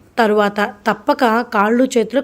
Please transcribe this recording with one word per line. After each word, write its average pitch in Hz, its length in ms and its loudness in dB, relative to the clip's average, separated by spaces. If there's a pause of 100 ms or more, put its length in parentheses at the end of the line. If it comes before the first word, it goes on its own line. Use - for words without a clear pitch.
(240)
తరువాత 208 360 0 (300)
తప్పక 269 340 -2 (340)
కాళ్ళు 233 300 2 (100)
చేతులు 233 260 -2